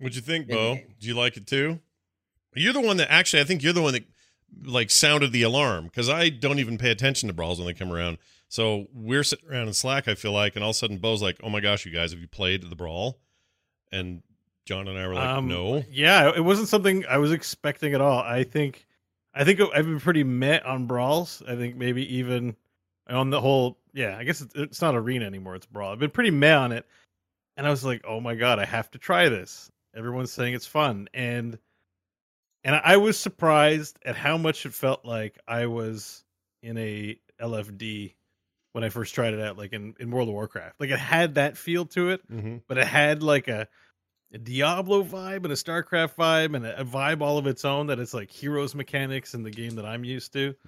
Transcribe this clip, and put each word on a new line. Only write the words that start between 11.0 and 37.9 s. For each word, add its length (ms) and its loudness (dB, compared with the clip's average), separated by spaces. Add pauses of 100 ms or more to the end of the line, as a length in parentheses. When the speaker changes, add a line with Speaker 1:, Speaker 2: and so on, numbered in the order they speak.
Speaker 1:
like, 180 -2
"Oh 80 -8
my 120 -2
gosh, 260 0
you 60 -14
guys, 180 -2
have 100 -12
you 60 -14
played 420 -2
the 60 -12
brawl?" 460 -6 (720)
And 300 -8 (420)
John 240 -8
and 100 -8
I 80 -4
were 80 -4
like, 140 0
Speaker 3:
Um, 180 0
Speaker 1:
"No." 420 -2
Speaker 3:
yeah, 460 6
it 60 0
wasn't 280 4
something 380 4
I 120 2
was 120 4
expecting 640 -4
at 60 2
all. 200 4
I 220 0
think, 460 -4 (460)
I 100 0
think 160 4
I've 240 4
been 160 -2
pretty 240 2
meh 400 2
on 220 -4
brawls. 600 0
I 80 -6
think 220 -6
maybe 400 -2
even 400 -2 (520)
on 220 0
the 100 0
whole, 380 2 (160)
yeah, 240 -4
I 60 -10
guess 160 -4
it's, 160 -16
it's 260 -8
not 140 2
arena 300 -2
anymore, 280 -12
it's 120 -14
brawl. 260 -8
I've 80 -8
been 100 0
pretty 220 2
meh 240 8
on 160 2
it. 140 -8 (680)
And 120 -2
I 20 2
was 140 -2
like, 200 -2
"Oh 160 -6
my 140 -4
God, 240 4
I 60 2
have 280 -4
to 60 -20
try 300 4
this. 420 -6 (240)
Everyone's 380 -8
saying 220 -2
it's 120 -10
fun." 480 0
And, 420 -6 (1080)
and 100 2 (100)
I 120 10
was 220 6
surprised 880 4
at 120 -6
how 200 0
much 300 0
it 80 -12
felt 300 -2
like 420 -6
I 200 -2
was 580 -8 (380)
in 160 -10
a 400 -8 (200)
L 160 -6
F 220 -6
D 380 -10 (580)